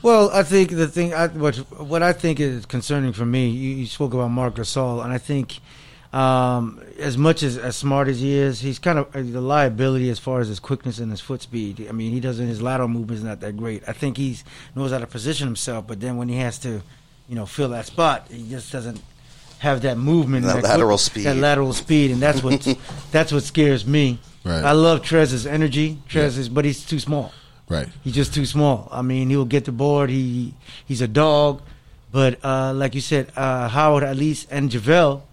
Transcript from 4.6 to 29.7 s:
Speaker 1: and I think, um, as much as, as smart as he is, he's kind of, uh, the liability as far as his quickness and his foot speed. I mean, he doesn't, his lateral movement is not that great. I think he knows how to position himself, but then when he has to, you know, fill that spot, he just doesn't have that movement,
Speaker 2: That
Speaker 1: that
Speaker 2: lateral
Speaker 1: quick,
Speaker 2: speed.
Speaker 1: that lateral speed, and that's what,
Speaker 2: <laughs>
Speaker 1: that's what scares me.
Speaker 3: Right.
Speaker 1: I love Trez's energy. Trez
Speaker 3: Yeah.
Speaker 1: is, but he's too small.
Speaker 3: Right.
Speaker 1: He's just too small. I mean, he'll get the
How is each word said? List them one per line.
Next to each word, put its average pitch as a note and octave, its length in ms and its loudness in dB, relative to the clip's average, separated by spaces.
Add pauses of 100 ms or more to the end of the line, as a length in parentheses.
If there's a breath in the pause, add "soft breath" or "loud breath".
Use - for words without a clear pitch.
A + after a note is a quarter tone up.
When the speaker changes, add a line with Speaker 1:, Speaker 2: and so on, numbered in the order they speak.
Speaker 1:
and A#2+ 100 -6
I B2+ 60 -4
think, C#3 400 -4 (540 loud breath)
um, B2+ 680 0 (200)
as C3+ 180 -2
much D#3+ 240 4
as, B2+ 140 -2
as B2 200 -6
smart C#3 300 0
as C3 140 -2
he C#3 160 0
is, C#3 240 0
he's C3 180 -6
kind E3+ 200 0
of, C#3 80 -2 (100)
uh, C#3 60 -6
the B2 180 -6
liability C3 680 0
as A2+ 80 -4
far B2+ 220 -4
as A#2 80 -2
his G#2 120 -8
quickness B2+ 380 -6
and A2+ 120 -8
his G#2 100 -8
foot B2+ 220 -10
speed. A2 460 -8
I A2 40 -12
mean, A2+ 200 -6
he B2+ 80 -4
doesn't, B2 260 -4
his A2+ 160 -4
lateral B2+ 260 -2
movement A#2 300 -4
is G#2+ 60 -8
not G#2+ 160 -8
that G#2 160 -8
great. A2 320 -8
I - 40 -8
think C#3 240 -4
he C3 220 -4 (380 loud breath)
knows C3+ 160 -2
how C3 60 -2
to A#2 80 -6
position C3+ 420 -6
himself, A2+ 400 -6
but G#2+ 120 -10
then B2 180 -6
when B2 100 -4
he A#2+ 80 -4
has B2 220 -4
to, A2+ 240 -8 (460 soft breath)
you B2 60 -10
know, A2 120 -6
fill C3+ 240 -4
that A2+ 160 -8
spot, D3+ 440 0
he A#2 180 -14
just B2+ 220 -12
doesn't A#2 300 -10 (580 soft breath)
have C#3 240 0
that B2+ 160 -2
movement, C3+ 480 2
Speaker 2:
That F#2 100 2
Speaker 1:
that B2 80 0
Speaker 2:
lateral G#2 340 6
Speaker 1:
quick, - 20 2
Speaker 2:
speed. - 240 -2
Speaker 1:
that C3+ 140 2
lateral C#3 340 2
speed, D3 400 4
and B2 100 0
that's C#3+ 200 2
what, C3+ 220 2 (300 loud breath)
Speaker 2:
<laughs> - 160 -16
Speaker 1:
that's D#3 220 2
what C#3+ 100 2
scares C#3 440 2
me. C3+ 320 2 (260)
Speaker 3:
Right. E2+ 180 0
Speaker 1:
I C#3+ 100 4
love D#3+ 300 6
Trez's C3+ 440 2
energy. D3+ 520 0 (100)
Trez D3 260 2
Speaker 3:
Yeah. C3 60 -4
Speaker 1:
is, B2 80 -4
but C#3 160 0
he's C#3+ 200 -2
too D#3 160 -4
small. C#3+ 320 -4 (360 soft breath)
Speaker 3:
Right. E2+ 200 -2 (160)
Speaker 1:
He's B2+ 100 -4
just C3+ 180 0
too C#3+ 140 -2
small. C#3 460 2
I B2 100 -6
mean, B2+ 260 0
he'll C3+ 160 2
get C3 200 0
the C3+ 80 -6